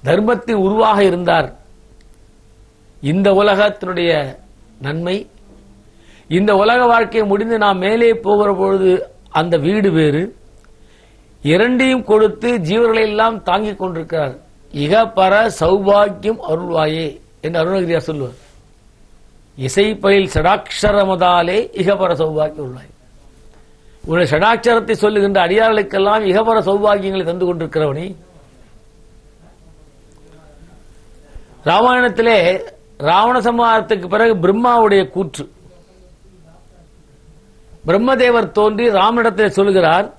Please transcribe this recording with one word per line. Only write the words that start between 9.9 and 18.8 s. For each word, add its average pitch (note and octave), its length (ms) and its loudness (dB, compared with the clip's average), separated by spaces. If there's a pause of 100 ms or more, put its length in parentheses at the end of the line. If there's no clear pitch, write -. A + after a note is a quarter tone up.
வேறு, D#3+ 440 0 (1040)
இரண்டையும் B3 600 2
கொடுத்து A3 540 2
ஜீவர்களை A3 440 0
எல்லாம் G#3+ 420 0
தாங்கிக் G3+ 340 -2
கொண்டிருக்கிறார். D#3+ 600 -6 (340)
"இக D#3+ 320 2
பர G3+ 560 2
சௌபாக்கியம் G3+ 800 2 (100)
அருள்வாயே" D#3+ 720 -4 (220)
என்று E3 180 -4
அருணகிரியார் E3+ 380 -2
சொல்லுவார். D3 360 -6 (1200)